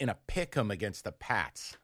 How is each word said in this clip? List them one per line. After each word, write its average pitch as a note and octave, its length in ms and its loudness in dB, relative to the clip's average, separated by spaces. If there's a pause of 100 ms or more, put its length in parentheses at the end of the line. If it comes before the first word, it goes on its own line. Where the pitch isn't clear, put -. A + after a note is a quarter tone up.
in C3 80 2
a G2+ 80 0 (100)
pick - 300 0
'em A2+ 140 4
against G2 340 -2
the - 80 -6
Pats. - 720 -2